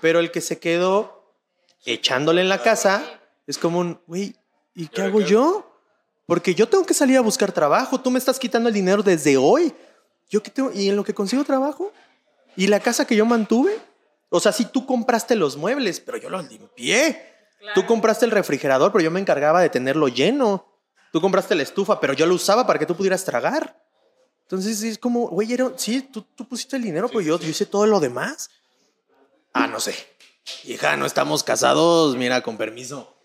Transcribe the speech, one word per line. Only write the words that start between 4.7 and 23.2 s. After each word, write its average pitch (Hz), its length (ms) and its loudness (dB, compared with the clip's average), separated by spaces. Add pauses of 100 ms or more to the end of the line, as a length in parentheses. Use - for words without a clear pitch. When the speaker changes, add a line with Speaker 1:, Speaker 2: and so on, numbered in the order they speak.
Speaker 1:
¿y 165 140 -10
qué 185 140 -6
Speaker 2:
¿Y - 20 -2
ahora 196 60 -2
Speaker 1:
hago 202 100 2
Speaker 2:
qué 202 60 2
hago? 175 60 -4
Speaker 1:
yo? 302 320 2 (640)
Porque 170 300 0
yo 208 120 2
tengo 381 180 4
que - 100 -2
salir 262 220 4
a 262 40 6
buscar 208 320 0
trabajo, 196 480 2
tú 254 100 -2
me 254 80 0
estás 247 200 0
quitando 233 280 0
el 220 80 0
dinero 196 280 2
desde 151 340 4
hoy. 233 360 4 (560)
¿Yo 208 140 0
qué - 80 -16
tengo? 262 220 -4
¿Y 196 160 -2
en 202 80 0
lo 202 80 -2
que 208 80 -6
consigo 214 320 -2
trabajo? 285 480 -2 (640)
¿Y 190 100 2
la 202 140 4
casa 247 260 0
que 233 80 2
yo 214 100 4
mantuve? 240 520 2 (520)
O 175 120 0
sea, 208 100 4
sí, 226 140 -2
tú 262 200 -4
compraste 240 500 0
los 151 200 0
muebles, 196 460 -4
pero - 160 -12
yo 160 120 -12
los 160 220 -8
limpié. 185 720 -2 (360)
Speaker 3:
Claro. 208 200 0
Speaker 1:
Tú 185 80 0
compraste 220 380 2
el 233 60 -2
refrigerador, 151 600 2
pero 196 140 2
yo 160 60 0
me 180 100 -2
encargaba 156 400 2
de 165 80 4
tenerlo 135 400 0
lleno. 196 560 0 (480)
Tú 160 80 0
compraste 190 340 0
la 147 80 0
estufa, 196 380 -2
pero 139 120 0
yo 147 120 2
la 175 80 4
usaba 202 340 2
para 165 120 2
que 151 80 -2
tú 175 100 -4
pudieras 185 260 -2